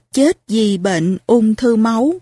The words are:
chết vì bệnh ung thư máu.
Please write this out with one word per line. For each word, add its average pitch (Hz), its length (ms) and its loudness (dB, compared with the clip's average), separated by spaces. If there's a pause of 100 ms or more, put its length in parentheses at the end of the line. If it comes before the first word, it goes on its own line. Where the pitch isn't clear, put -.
(120)
chết 294 260 2 (100)
vì 208 300 0
bệnh 180 400 -2 (100)
ung 220 280 2
thư 233 200 0
máu. 226 460 0